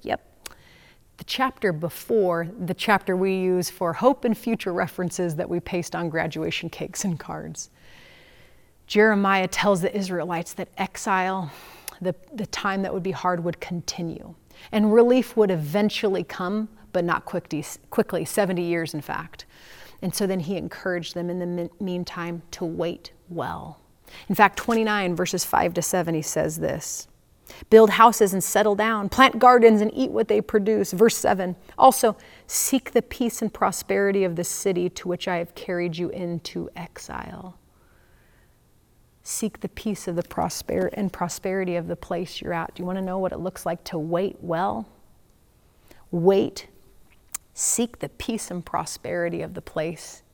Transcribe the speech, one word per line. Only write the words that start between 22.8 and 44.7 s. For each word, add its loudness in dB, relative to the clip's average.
well. -8
In -2
fact, 6
twenty-nine, 0
verses -2
five 2
to -2
seven, 0
he -2
says -4
this, -6
"Build 10
houses 8
and 0
settle 2
down, 0
plant 4
gardens 10
and 0
eat -2
what 0
they 4
produce." 2
Verse 6
seven, 0
"Also 6
seek 0
the 4
peace -4
and -2
prosperity 0
of 0
the -2
city -2
to -10
which -4
I 0
have -6
carried -4
you -4
into -6
exile." -14
Seek -6
the -6
peace -6
of -4
the 0
prosper-, -4
and -2
prosperity -4
of -4
the -6
place -8
you're -4
at. -6
Do -10
you -6
wanna -4
know -4
what -2
it -8
looks -8
like -4
to -6
wait -2
well? -2